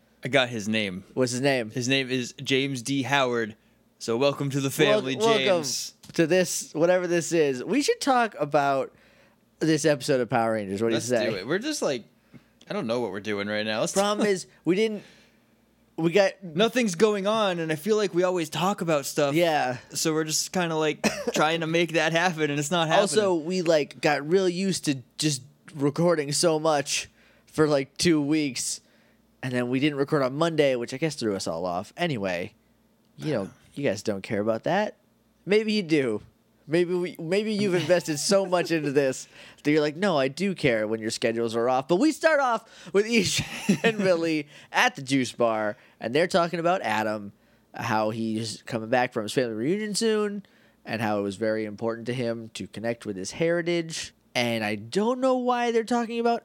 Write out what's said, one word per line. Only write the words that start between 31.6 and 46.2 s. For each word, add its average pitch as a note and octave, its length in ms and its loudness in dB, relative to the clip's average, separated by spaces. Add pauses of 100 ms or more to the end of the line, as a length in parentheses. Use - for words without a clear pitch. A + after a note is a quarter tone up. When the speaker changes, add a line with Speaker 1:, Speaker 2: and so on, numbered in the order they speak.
Speaker 2:
off. F2+ 300 -4
Anyway, G2 560 -2 (640)
you D3 160 -4
know, G2+ 180 -2 (120)
Speaker 1:
<sighs> - 120 -20
Speaker 2:
you C#3+ 80 -6
guys G2+ 200 0
don't G2 200 -4
care G#2 180 -2
about A2 240 -2
that. G3 320 0 (500)
Maybe G#3+ 260 2
you G#3+ 100 2
do. C3+ 380 0 (500)
Maybe E3+ 240 2
we, F3 240 -4
maybe G3 360 -2
you've G3+ 220 0
invested E3 420 2
so G3 260 2
much F3+ 280 0
into D3+ 200 0
this C3+ 340 2 (360)
that D3 80 2
you're D3+ 100 4
like, D3 160 0
"No, F3+ 220 0
I C3+ 100 2
do F3+ 260 -2
care A2+ 320 2
when A2 140 -2
your A2 100 -4
schedules A2+ 460 -2
are A#2 100 0
off." B2+ 220 0
But F3 80 4
we C#4+ 160 2
start D#4 280 2
off A#3 520 -4
with G#3 140 2
Ish A3 340 2 (220)
<laughs> - 200 2
and A3 140 2
Billy E3 520 0 (220)
at A3+ 240 2
the - 60 -12
Juice C3 320 0
Bar, A2 460 0 (200)
and A2+ 160 -6
they're E3 120 4